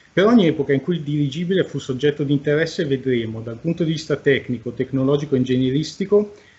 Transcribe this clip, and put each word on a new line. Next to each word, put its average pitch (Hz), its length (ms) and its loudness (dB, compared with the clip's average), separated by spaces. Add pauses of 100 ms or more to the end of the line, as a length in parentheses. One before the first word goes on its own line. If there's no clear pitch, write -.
(140)
Per 175 120 4
ogni 220 220 6
epoca 143 240 0
in 139 100 2
cui 180 140 -2
il 156 80 -6
dirigibile 147 600 0
fu - 140 -8
soggetto 143 460 -2
di 139 80 -2
interesse 151 540 0
vedremo, 123 560 -2
dal 113 160 -10
punto 170 260 -4
di 160 80 0
vista 151 240 -4
tecnico, 123 560 0
tecnologico 135 640 0
e 127 40 4
ingegneristico, 143 960 0 (260)